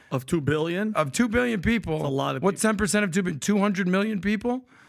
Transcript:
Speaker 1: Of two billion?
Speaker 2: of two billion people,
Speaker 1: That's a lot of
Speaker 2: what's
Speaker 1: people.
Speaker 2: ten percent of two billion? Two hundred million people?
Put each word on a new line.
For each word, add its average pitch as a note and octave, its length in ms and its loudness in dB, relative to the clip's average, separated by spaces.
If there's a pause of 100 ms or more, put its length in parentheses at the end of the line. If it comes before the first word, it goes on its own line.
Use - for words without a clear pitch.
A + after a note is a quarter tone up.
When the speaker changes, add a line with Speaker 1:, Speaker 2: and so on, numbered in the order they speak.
(120)
Speaker 1:
Of C3 140 -2
two E3+ 160 0
billion? E3+ 520 0
Speaker 2:
of D#3 180 0
two A#3+ 160 2
billion A#3 340 0
people, F3+ 380 0
Speaker 1:
That's D3+ 80 -4
a - 20 -2
lot C#3 260 0
of C3+ 80 -4
Speaker 2:
what's F#3+ 180 0
Speaker 1:
people. A3 80 4
Speaker 2:
ten G#3+ 80 0
percent G#3 280 2
of F3+ 60 -2
two F#3+ 120 0
billion? F3 160 -4
Two G#3 200 2
hundred G3 280 2
million G3 340 0
people? A3+ 440 -2 (240)